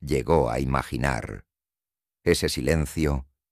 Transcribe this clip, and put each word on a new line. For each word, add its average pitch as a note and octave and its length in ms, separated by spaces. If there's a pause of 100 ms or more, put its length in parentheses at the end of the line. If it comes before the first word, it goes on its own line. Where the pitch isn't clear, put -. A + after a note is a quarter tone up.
llegó C#2 500
a B1 100
imaginar. B1+ 840 (800)
Ese E2+ 240
silencio D2 800 (240)